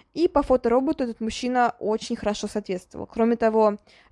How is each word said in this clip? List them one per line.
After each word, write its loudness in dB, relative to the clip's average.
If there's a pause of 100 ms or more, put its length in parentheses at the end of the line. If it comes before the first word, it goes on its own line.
(140)
и 2
по 2
фотороботу 2
этот -6
мужчина -2
очень -4
хорошо -4
соответствовал. -8
Кроме 0
того, 2 (340)